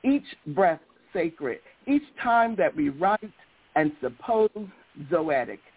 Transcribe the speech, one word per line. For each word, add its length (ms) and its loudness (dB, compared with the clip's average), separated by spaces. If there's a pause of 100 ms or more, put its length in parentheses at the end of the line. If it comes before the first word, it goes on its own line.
Each 220 2 (220)
breath 320 2 (340)
sacred, 460 -4 (280)
each 160 2 (180)
time 360 2
that 180 0
we 140 0
write 420 -2 (440)
and 160 2 (100)
suppose 480 0 (640)
zoetic. 480 -2 (180)